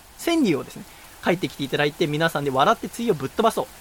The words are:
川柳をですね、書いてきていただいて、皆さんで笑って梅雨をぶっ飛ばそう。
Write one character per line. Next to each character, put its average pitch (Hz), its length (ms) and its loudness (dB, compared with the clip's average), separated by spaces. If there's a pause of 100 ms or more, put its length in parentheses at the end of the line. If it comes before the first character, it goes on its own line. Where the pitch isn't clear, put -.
(240)
川 339 140 2
柳 202 180 4
を 127 80 -4
で - 80 -14
す - 60 -16
ね、 - 80 -14 (400)
書 202 60 4
い 170 60 2
て 147 120 -4
き - 80 -14
て 143 80 -4
い - 20 -10
た 135 80 -4
だ 147 80 2
い 147 80 0
て、 165 160 -2
皆 151 220 2
さ 151 100 -2
ん 143 60 -2
で 139 60 0
笑 147 220 4
っ - 40 0
て 226 100 -10
梅 - 120 -12
雨 233 120 0
を - 40 4
ぶ 135 100 -6
っ - 40 -4
飛 - 140 -2
ば 226 80 4
そ 151 120 -4
う。 - 20 -4 (160)